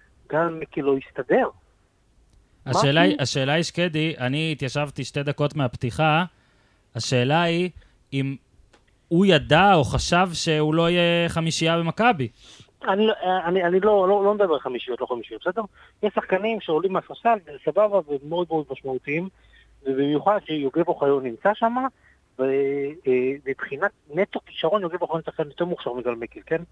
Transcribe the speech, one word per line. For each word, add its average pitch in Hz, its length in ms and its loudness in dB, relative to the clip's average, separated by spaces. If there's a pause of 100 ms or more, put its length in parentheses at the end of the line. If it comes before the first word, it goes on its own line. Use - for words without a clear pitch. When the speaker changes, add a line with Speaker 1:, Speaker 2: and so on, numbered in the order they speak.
(280)
Speaker 1:
גם 165 320 -2
מקל 151 200 -10
לא 139 160 2
הסתדר. 170 520 0 (1160)
Speaker 2:
השאלה 139 340 4
היא, 185 100 6
Speaker 1:
משהו 277 120 0
Speaker 2:
השאלה 135 300 -2
היא, 165 100 2
שקדי, 160 560 -2
אני 147 340 -2
התיישבתי 143 520 -6
שתי 143 180 -6
דקות 147 340 -2
מהפתיחה, 147 680 0 (720)
השאלה 131 480 0
היא 170 280 0 (420)
אם 139 240 -4 (720)
הוא 180 180 4
ידע 165 480 6
או 151 100 6
חשב 175 480 2
שהוא 156 420 0
לא 165 160 4
יהיה 170 380 2
חמישייה 165 500 0
במכבי. 170 500 0 (600)
Speaker 1:
אני 202 180 2
לא, 214 80 2 (300)
אני, 175 200 0
אני 180 160 2
לא, 202 280 4
לא, 202 160 2
לא 208 100 2
מדבר 185 240 2
חמישיות, 123 420 -6
לא 127 60 -6
חמישיות, 113 400 -8
בסדר? 185 160 -4 (400)
יש 208 120 0
שחקנים 208 460 -2
שעולים 175 320 0
מהספסל, - 420 0 (100)
זה - 80 -18 (120)
סבבה 202 440 2
ומאוד 147 420 -4
מאוד 160 200 -2
משמעותיים, 143 580 -6 (580)
ובמיוחד 147 600 0
שיוגב 156 420 -2
אוחיון 143 360 2
נמצא 123 300 -2
שם, 233 200 -2 (640)
ו-, 131 40 0 (640)
אה, 131 60 4 (340)
מבחינת 143 440 -4 (240)
נטו 190 320 -2
כישרון, 190 360 -2
יוגב 175 200 -6
אוחיון 165 240 -4
שחקן 160 200 -6
יותר 147 180 -6
מוכשר 175 280 -6
מגל 123 220 -4
מקל, 113 320 -12
כן? 160 260 -4